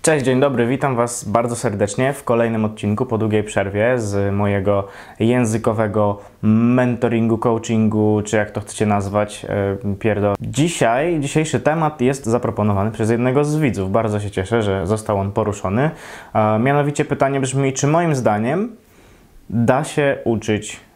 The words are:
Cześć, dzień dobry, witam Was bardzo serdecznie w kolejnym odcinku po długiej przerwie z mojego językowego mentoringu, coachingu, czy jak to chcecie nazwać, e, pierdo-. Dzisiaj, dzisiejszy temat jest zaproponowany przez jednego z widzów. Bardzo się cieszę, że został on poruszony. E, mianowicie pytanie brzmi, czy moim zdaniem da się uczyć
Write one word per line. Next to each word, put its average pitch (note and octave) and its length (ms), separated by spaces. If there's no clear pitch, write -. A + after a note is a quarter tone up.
Cześć, D3+ 220
dzień B2+ 160
dobry, B2 260
witam C3 300
Was A#2 280
bardzo A#2 320
serdecznie A2 560
w - 120
kolejnym A#2 400
odcinku G#2+ 420
po A2+ 120
długiej G#2+ 260
przerwie G#2 540
z G2+ 360
mojego G2+ 540
językowego A2 1000
mentoringu, A#2 960
coachingu, G#2+ 840
czy A2 120
jak G#2 140
to A2 100
chcecie - 260
nazwać, G2+ 600
e, G2 280
pierdo-. G2+ 420
Dzisiaj, C#3 800
dzisiejszy C#3+ 400
temat D#3 400
jest C3 260
zaproponowany G#2+ 640
przez A2 200
jednego B2+ 340
z D3+ 120
widzów. G2 360
Bardzo G#2+ 280
się G2+ 100
cieszę, G#2+ 320
że F#2+ 240
został G#2 340
on G2 120
poruszony. G#2+ 580
E, G#2+ 240
mianowicie C#3+ 460
pytanie C#3 360
brzmi, C3+ 320
czy C#3 140
moim D#3+ 280
zdaniem B2 640
da B2+ 340
się C#3 400
uczyć G#2+ 560